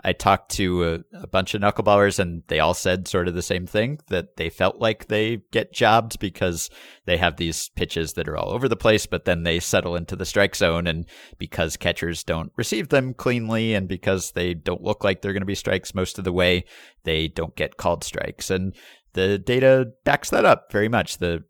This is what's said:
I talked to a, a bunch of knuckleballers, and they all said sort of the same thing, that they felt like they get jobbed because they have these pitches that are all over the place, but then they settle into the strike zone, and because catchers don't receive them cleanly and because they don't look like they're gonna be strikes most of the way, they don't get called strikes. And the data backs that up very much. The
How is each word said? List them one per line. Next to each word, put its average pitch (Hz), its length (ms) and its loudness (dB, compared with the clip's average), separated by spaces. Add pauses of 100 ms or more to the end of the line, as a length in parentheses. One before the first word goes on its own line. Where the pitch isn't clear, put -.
I 92 100 0
talked - 400 2
to 90 320 0
a, 82 140 -2 (220)
a - 60 -16
bunch 95 260 -2
of 104 80 -2
knuckleballers, 101 560 4
and 85 300 -2
they 78 120 0
all 80 140 4
said 92 340 -2
sort 90 200 0
of 87 80 -2
the 87 60 -4
same 90 260 -4
thing, 123 400 -2
that - 300 -6
they 82 120 -2
felt - 300 0
like 113 280 -2
they 110 340 -2 (100)
get - 220 -2
jobbed 113 460 2
because 90 500 -4 (360)
they 87 120 2
have 85 200 0
these 82 380 -6
pitches 82 380 -4
that 80 140 -6
are 78 100 -6
all - 140 -4
over 123 160 -2
the 113 80 2
place, 110 300 4
but - 200 -6
then 87 180 2
they 85 160 0
settle 87 360 0
into 87 200 -6
the 90 100 -6
strike 101 300 2
zone, 87 320 2
and 82 180 -2 (320)
because 82 400 -4
catchers 85 460 -4
don't 82 320 -4
receive 175 340 -4
them 131 240 2
cleanly 113 640 0
and 95 120 -2
because 95 440 -2
they 87 240 -2
don't 87 260 -6
look 104 220 -4
like 98 180 0
they're 98 120 -2
gonna 95 120 -4
be 98 100 -2
strikes - 380 -4
most 95 240 -4
of 98 60 -8
the 92 100 -2
way, 90 300 4 (400)
they 80 240 0
don't 82 280 -6
get - 220 -6
called 85 260 -2
strikes. - 460 -8
And 95 240 -2 (400)
the 98 240 2
data 127 540 4 (140)
backs - 240 2
that - 160 4
up - 260 4
very 107 160 2
much. 110 300 -2
The 85 320 -2